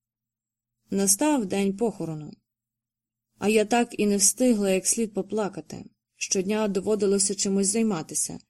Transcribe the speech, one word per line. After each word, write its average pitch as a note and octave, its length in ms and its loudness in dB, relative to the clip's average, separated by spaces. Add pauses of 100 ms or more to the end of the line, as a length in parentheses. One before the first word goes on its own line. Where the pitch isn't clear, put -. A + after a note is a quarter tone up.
(920)
Настав G3+ 540 2
день G3 300 0
похорону. D#3+ 560 -4 (1080)
А G3 100 -2
я G#3+ 160 4
так A#3+ 340 0
і G#3 80 2
не G3+ 100 2
встигла G3+ 540 2
як F#3 160 0
слід - 280 -2
поплакати. F#3+ 680 -6 (320)
Щодня G#3+ 520 0
доводилося G3 640 0
чимось G3 320 0
займатися. F3+ 720 -2 (120)